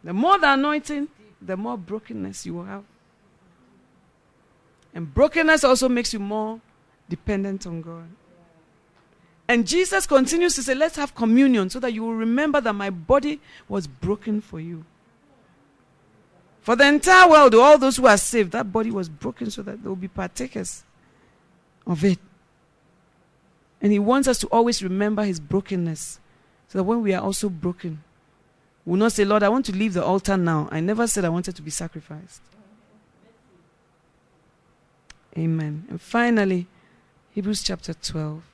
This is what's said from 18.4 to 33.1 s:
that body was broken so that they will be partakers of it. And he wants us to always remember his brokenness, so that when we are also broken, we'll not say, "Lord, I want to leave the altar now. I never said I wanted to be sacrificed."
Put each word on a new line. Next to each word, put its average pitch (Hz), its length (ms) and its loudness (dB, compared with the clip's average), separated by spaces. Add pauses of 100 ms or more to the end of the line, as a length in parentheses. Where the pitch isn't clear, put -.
that 220 200 -6
body 226 180 -2
was 190 180 -6
broken 214 420 -10
so 202 120 -14
that 202 200 -14
they 190 60 -12
will 190 60 -6
be 185 140 -12
partakers 196 760 -10 (1000)
of 165 180 -4
it. 185 140 2 (1600)
And 208 120 2
he 202 80 2
wants 254 260 2
us 247 140 0
to - 80 -6
always 233 340 2
remember 202 400 -2
his 190 160 -2
brokenness, 170 800 -6 (480)
so - 120 -8
that 185 60 -2
when 226 180 -2
we 196 120 0
are - 80 -4
also 196 260 -4
broken, 170 540 -8 (840)
we'll 180 140 -2
not 214 140 2
say, 208 120 0
"Lord, 208 200 2
I 196 40 4
want 247 180 0
to 208 60 -6
leave 202 200 -2
the 175 120 -2
altar 190 320 0
now. 165 360 0
I 156 80 -4
never 214 260 0
said 208 180 -2
I 170 40 0
wanted 175 260 -4
to 156 80 -18
be 151 80 -14
sacrificed." 160 720 -14 (3000)